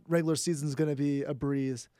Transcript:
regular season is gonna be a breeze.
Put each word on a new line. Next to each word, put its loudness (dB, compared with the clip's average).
regular 4
season -2
is -2
gonna 2
be 0
a -4
breeze. -2